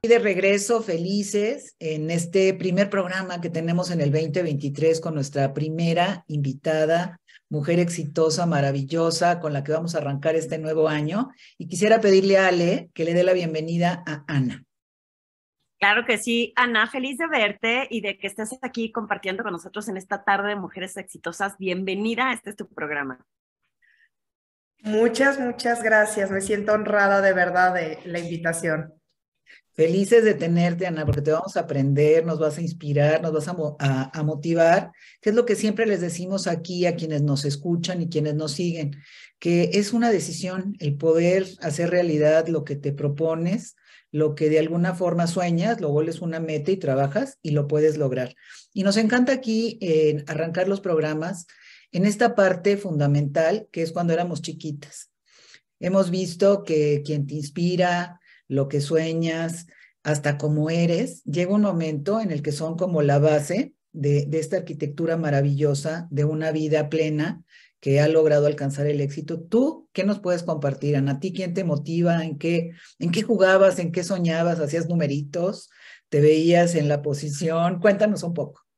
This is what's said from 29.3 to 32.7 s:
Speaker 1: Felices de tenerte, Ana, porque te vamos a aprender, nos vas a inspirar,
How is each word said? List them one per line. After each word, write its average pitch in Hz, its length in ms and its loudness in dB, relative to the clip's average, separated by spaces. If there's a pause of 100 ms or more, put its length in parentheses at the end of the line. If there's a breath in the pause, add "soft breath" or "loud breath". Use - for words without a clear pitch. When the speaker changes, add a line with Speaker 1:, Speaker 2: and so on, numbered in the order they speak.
Speaker 1:
Felices 196 480 4
de 214 120 4
tenerte, 170 520 0
Ana, 156 200 -4
porque 143 160 0
te 151 100 2
vamos 180 240 -2
a 175 40 0
aprender, 151 640 4
nos 160 120 -2
vas 151 200 0
a - 20 -8
inspirar, 151 600 0